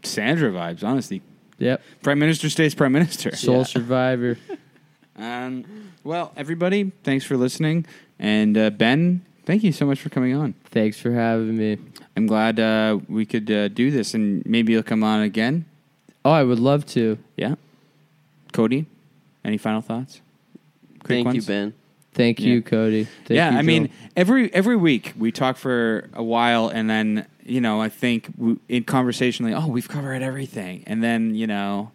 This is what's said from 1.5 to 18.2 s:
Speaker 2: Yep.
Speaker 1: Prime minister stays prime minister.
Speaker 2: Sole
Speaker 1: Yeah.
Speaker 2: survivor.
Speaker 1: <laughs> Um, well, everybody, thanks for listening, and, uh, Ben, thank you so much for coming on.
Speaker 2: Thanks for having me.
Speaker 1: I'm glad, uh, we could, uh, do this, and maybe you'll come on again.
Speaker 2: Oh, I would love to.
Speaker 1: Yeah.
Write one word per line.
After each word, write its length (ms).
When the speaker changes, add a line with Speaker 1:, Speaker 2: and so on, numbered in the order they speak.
Speaker 2:
Yep. 220
Speaker 1:
Prime 160
minister 300
stays 260
prime 180
minister. 420
Speaker 2:
Sole 240
Speaker 1:
Yeah. 40
Speaker 2:
survivor. 760
Speaker 1:
<laughs> 80
Um, 460
well, 340
everybody, 540
thanks 220
for 120
listening, 500
and, 360
uh, 140
Ben, 520
thank 160
you 80
so 120
much 160
for 100
coming 260
on. 180
Speaker 2:
Thanks 340
for 120
having 460
me. 220
Speaker 1:
I'm 120
glad, 320
uh, 400
we 160
could, 240
uh, 200
do 200
this, 240
and 320
maybe 280
you'll 100
come 200
on 200
again. 420
Speaker 2:
Oh, 60
I 140
would 160
love 280
to. 300
Speaker 1:
Yeah. 200